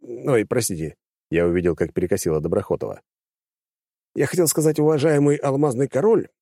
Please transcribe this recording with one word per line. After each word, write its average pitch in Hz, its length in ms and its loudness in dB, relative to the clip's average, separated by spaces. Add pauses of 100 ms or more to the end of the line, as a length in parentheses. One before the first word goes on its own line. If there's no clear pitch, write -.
Ой, 123 420 -2
простите", 95 520 -4 (340)
я 85 160 2
увидел, 87 300 2
как - 180 -4
перекосило 87 460 -2
Доброхотова. 85 600 -4 (1160)
"Я 139 100 0
хотел 170 220 2
сказать, 151 320 2
уважаемый 147 560 2
алмазный 139 520 0
король 175 400 0 (140)